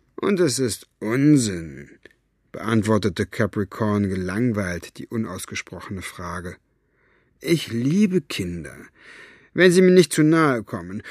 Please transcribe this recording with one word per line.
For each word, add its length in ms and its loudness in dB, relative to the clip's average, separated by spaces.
„Und 240 0
es 220 0
ist 260 -4
Unsinn“, 880 0
beantwortete 760 0
Capricorn 840 -2
gelangweilt 880 -4
die 100 -16
unausgesprochene 920 -10
Frage. 540 -12
„Ich 320 -2
liebe 480 2
Kinder, 560 -8
wenn 200 6
sie 80 6
mir 100 8
nicht 220 6
zu 100 2
nahe 400 4
kommen, 480 -10